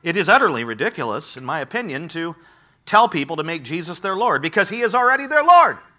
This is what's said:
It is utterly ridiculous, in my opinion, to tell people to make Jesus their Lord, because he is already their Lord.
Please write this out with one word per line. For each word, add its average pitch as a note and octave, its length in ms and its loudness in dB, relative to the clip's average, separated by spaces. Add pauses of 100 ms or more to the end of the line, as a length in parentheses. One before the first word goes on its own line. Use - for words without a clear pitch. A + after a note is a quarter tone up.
It E3+ 140 -2
is F3 120 0
utterly F#3 360 4
ridiculous, A#2 720 -6
in B2+ 80 -16
my D3 160 -6
opinion, E3 480 -8
to E3 260 -8 (500)
tell A3 240 4
people D3+ 280 -4
to D#3 80 -6
make E3 180 -8
Jesus D#3+ 380 -8
their F#3+ 160 -4
Lord, F#3+ 260 0
because F#3 260 0
he A3+ 120 -8
is A#3 160 0
already C4 320 2
their D4+ 160 2
Lord. E4 340 6 (200)